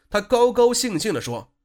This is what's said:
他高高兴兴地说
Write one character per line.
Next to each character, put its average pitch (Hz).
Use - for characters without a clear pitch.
他 208
高 247
高 240
兴 233
兴 214
地 131
说 113